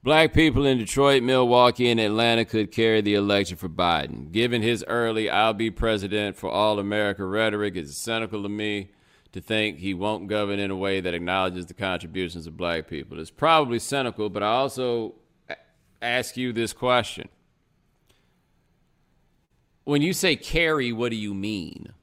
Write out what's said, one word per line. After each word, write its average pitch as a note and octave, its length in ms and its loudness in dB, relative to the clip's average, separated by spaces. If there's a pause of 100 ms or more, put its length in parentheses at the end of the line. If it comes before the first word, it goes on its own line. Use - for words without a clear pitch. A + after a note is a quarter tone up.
Black D#3 300 4
people D#3 320 4
in C3+ 140 4
Detroit, C3+ 440 4
Milwaukee, B2 680 4
and A2+ 80 2
Atlanta A2+ 460 2
could A2 260 -2
carry A2+ 300 4
the G#2 140 2
election G2+ 420 0
for F#2 120 -10
Biden. D2+ 600 -2
Given A#2 320 0
his A2+ 240 0
early A2+ 420 0
"I'll A2 260 2
be A2+ 160 -2
president G#2 680 -2
for - 140 -8
all G#2 280 2
America" G2+ 480 -2
rhetoric G#2 500 -2
is C#2+ 200 -10
cynical A2 460 -6
to G2+ 60 -6
me G#2 420 -4 (420)
to F#2 80 -12
think G#2+ 380 -2
he F#2 160 -4
won't G2 340 -4
govern G2+ 320 -2
in G2 100 -2
a F#2+ 60 -4
way F#2+ 240 0
that F2 140 -2
acknowledges F2+ 520 -2
the F2 80 -18
contributions F2 720 -6
of D#2+ 100 -16
black E2+ 320 -4
people. D#2 300 -10
It's D#2+ 120 -12
probably D3 480 2
cynical, A2+ 520 -4
but G2+ 120 -4
I G#2 40 0
also A#2+ 680 -2 (340)
a-, - 80 -10 (440)
ask A#2+ 360 -4
you B2+ 160 -4
this A2+ 200 -2
question. - 560 0 (2500)
When D3 160 2
you E3+ 120 2
say F3 240 2
carry, D#3 560 0
what A#2 180 -2
do A2+ 60 -4
you G#2 180 -4
mean? G2 580 -8 (100)